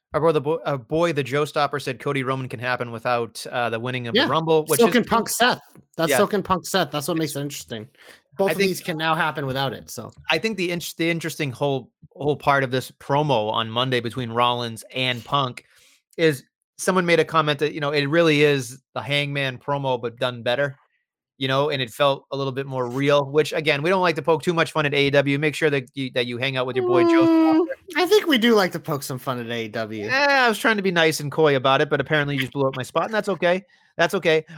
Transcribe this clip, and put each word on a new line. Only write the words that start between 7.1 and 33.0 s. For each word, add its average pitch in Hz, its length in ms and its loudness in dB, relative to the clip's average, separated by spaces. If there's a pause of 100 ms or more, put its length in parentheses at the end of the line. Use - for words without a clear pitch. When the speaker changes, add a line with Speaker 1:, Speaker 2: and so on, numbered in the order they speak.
Speaker 2:
makes 160 180 -2
it 143 60 -6
interesting. 123 480 -10 (500)
Both 196 120 2
Speaker 1:
I - 20 0
Speaker 2:
of 165 60 -2
Speaker 1:
think 196 100 2
Speaker 2:
these 175 140 -4
can 170 160 -6
now 160 180 0
happen 156 300 -2
without 131 260 -2
it. 98 180 -14
So 107 220 -14 (180)
Speaker 1:
I 165 80 2
think 220 200 -4
the 180 140 -2
in-, 175 100 -4 (160)
the 165 120 2
interesting 156 440 -4
whole, 135 360 -2 (240)
whole 143 220 -2
part 139 300 2
of 123 60 -4
this 127 200 -2
promo 139 640 0
on 113 160 -2
Monday 123 320 0
between 117 300 -6
Rollins 120 520 0 (100)
and 127 300 -4
Punk 131 400 -4 (540)
is 156 260 2 (340)
someone 185 280 0
made 170 160 4
a 156 40 2
comment 151 340 0
that, 143 140 0
you 165 60 -8
know, 143 120 -2
it 147 160 0
really 156 360 4
is 135 380 0 (120)
the 123 80 -6
Hangman 139 580 -4
promo, 139 420 -2
but 117 160 -8
done 123 260 -4
better, 135 340 -2 (600)
you 131 100 -4
know, 139 220 2
and 143 120 -2
it 123 100 -6
felt 139 400 2
a 139 60 -6
little 135 140 -2
bit 135 140 -6
more 131 220 -4
real, 139 440 2
which, 147 220 0
again, 147 300 0
we 165 60 0
don't 190 120 2
like 175 140 2
to 151 60 -6
poke 156 200 2
too 180 120 -2
much 165 180 0
fun 156 160 0
at 139 60 -2
A 139 140 4
E - 40 4
W. 139 260 2
Make 151 160 0
sure 156 160 2
that 139 240 -2
you, 135 220 -6
that 123 100 0
you 120 120 -6
hang 131 200 -4
out 127 80 0
with 127 100 -4
your 359 120 0
boy 349 160 4
Joe 330 240 4
Speaker 2:
Mm, 320 260 4
Speaker 1:
Stopper. 320 480 -2
Speaker 2:
I 370 60 2
think 403 180 4
we 285 140 2
do 233 160 4
like 185 160 2
to 175 80 -8
poke 143 240 -6
some 131 160 -8
fun 127 200 -6
at 117 120 -8
A 117 140 -4
E - 20 -10
W. 110 380 -6
Speaker 1:
Yeah, 269 400 2
I 240 40 6
was 208 80 0
trying 220 200 0
to 202 40 -4
be 190 100 0
nice 160 280 2
and 147 120 -6
coy 151 240 4
about 135 260 4
it, 147 80 0
but 143 120 0
apparently 143 340 0
you 131 60 -2
just 127 120 -6
blew 139 140 0
up 135 80 -4
my 131 80 -6
spot, 165 220 -2